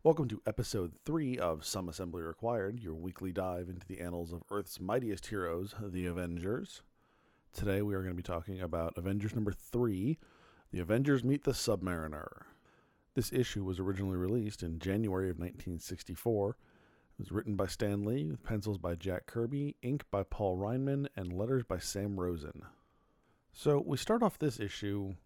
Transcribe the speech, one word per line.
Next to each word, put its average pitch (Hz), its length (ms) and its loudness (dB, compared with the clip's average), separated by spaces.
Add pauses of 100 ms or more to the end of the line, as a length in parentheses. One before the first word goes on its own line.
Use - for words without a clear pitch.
Welcome 156 260 8
to 107 180 -4
episode 101 460 0 (120)
three 147 320 0
of 82 300 2
Some 92 220 -2
Assembly 85 340 -4
Required, 110 560 -2
your 85 160 -6
weekly 90 380 -6
dive 90 360 -2
into 90 160 -10
the 95 140 -10
annals 87 340 -4
of 85 200 -8
Earth's - 260 -4
mightiest 107 480 -2
heroes, 92 560 -2
the 90 240 -2
Avengers. 90 760 -2 (720)
Today 101 300 2
we 104 100 2
are 95 100 2
gonna 92 120 -2
be 87 80 -4
talking 92 380 -4
about 82 360 0
Avengers 98 380 0
number 104 160 2
three, 120 680 2 (500)
The 92 80 -2
Avengers 120 460 4
Meet 139 180 4
the 139 80 4
Submariner. 85 920 0 (720)
This - 180 0
issue 117 320 2
was 92 160 0
originally 95 360 0
released 104 460 0
in 82 160 -4
January 95 500 2
of 82 120 -2
nineteen 87 400 -6
sixty-four. 101 680 0
It - 680 -16
was - 140 -8
written 101 240 0
by 95 100 2
Stan 101 380 0
Lee, 135 220 0
with 143 180 -6
pencils 104 340 -2
by 85 160 0
Jack 90 320 -2
Kirby, 139 560 -2
ink 135 300 0
by 98 100 2
Paul 95 340 0
Reinman, 135 600 0
and 90 160 -4
letters 117 320 2
by 92 140 -2
Sam 98 420 -2
Rosen. 80 440 -2 (880)
So 143 320 4
we 143 120 0
start 226 260 4
off 196 160 4
this 143 220 2
issue 101 540 -2 (120)